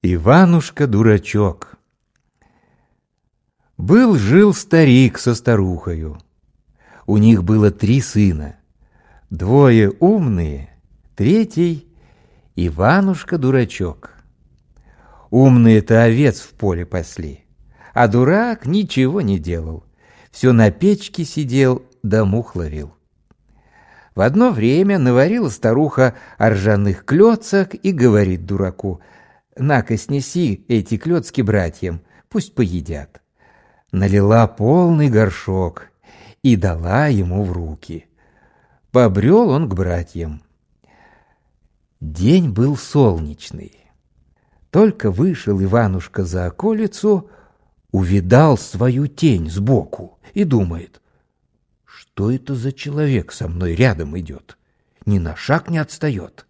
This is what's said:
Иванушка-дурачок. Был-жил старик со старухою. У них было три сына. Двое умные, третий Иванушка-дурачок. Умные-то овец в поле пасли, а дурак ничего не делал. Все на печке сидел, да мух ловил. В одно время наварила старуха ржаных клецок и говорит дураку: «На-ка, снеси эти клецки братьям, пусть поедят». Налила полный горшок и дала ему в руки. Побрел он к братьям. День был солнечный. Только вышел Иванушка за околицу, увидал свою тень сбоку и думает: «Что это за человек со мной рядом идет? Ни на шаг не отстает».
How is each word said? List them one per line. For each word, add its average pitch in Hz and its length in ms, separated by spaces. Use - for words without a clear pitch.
Иванушка-дурачок. 107 1700
Был-жил 180 760
старик 131 640
со 123 160
старухою. 87 840
У 101 100
них 107 280
было 104 260
три 117 300
сына. 85 560
Двое 113 600
умные, 98 800
третий 170 720
Иванушка-дурачок. 127 1600
Умные-то 117 720
овец 113 380
в - 100
поле 87 340
пасли, 82 600
а 120 140
дурак 165 580
ничего 160 540
не 98 180
делал. 80 460
Все 127 220
на 113 180
печке 190 540
сидел, 135 600
да 107 220
мух 107 320
ловил. 76 380
В 92 80
одно 196 280
время 170 480
наварила 143 500
старуха 127 680
ржаных 101 640
клецок 196 680
и 190 180
говорит 104 520
дураку: 95 560
«На-ка, 131 400
снеси 139 720
эти 110 300
клецки 160 440
братьям, 92 600
пусть - 260
поедят». 82 680
Налила 101 540
полный 151 600
горшок 95 840
и 123 140
дала 90 500
ему 98 380
в 90 80
руки. 82 540
Побрел 127 580
он 139 180
к 95 60
братьям. 85 680
День 110 500
был 123 260
солнечный. 85 1000
Только 190 400
вышел 107 500
Иванушка 95 640
за 90 220
околицу, 208 840
увидал 101 640
свою 127 520
тень 90 420
сбоку 101 680
и 202 120
думает: 90 580
«Что - 460
это 131 240
за 127 180
человек 143 600
со - 160
мной 85 260
рядом 82 440
идет? 73 380
Ни 104 140
на 80 160
шаг - 340
не 165 100
отстает». - 720